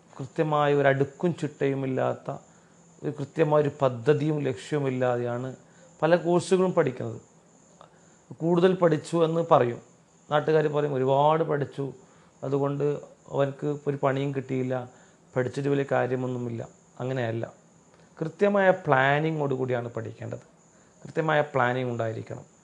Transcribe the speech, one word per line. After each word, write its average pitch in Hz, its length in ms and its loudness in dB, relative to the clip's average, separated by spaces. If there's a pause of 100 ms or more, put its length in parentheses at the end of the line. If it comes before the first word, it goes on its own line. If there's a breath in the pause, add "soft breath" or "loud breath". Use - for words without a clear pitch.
(180)
കൃത്യമായ 147 560 0
ഒരു 139 140 4
അടുക്കും 143 460 0
ചിട്ടയുമില്ലാത്ത, 135 1000 -4 (640 soft breath)
ഒരു 147 80 -4
കൃത്യമായ 151 520 0
ഒരു 143 80 2 (120)
പദ്ധതിയും 143 600 2
ലക്ഷ്യവുമില്ലാതെയാണ് 127 1120 -2 (460 soft breath)
പല 160 140 6
കോഴ്സുകളും 175 560 2
പഠിക്കുന്നത്. 123 480 0 (1120 soft breath)
കൂടുതൽ 175 400 4
പഠിച്ചു 165 500 2
എന്ന് 165 260 0
പറയും, 123 320 4 (480)
നാട്ടുകാർ 151 380 2
പറയും, 147 260 0
"ഒരുപാട് 143 500 2
പഠിച്ചു, 143 480 -4 (500 soft breath)
അതുകൊണ്ട് 143 420 -2 (440)
അവനക്ക് 139 580 -2
ഒരു 139 160 -2
പണിയും 139 320 0
കിട്ടിയില്ല, 127 560 -4 (460 soft breath)
പഠിച്ചിട്ട് 127 320 -2
വലിയ 139 240 0
കാര്യമൊന്നുമില്ല." 123 760 -2 (320)
അങ്ങനെയല്ല, 120 520 -4 (680 soft breath)
കൃത്യമായ 196 500 2
പ്ലാനിങ്ങോടുകൂടിയാണ് 139 1160 0
പഠിക്കേണ്ടത്. 113 520 -10 (640 soft breath)
കൃത്യമായ 156 360 0
പ്ലാനിങ് 127 500 0
ഉണ്ടായിരിക്കണം. 113 720 -8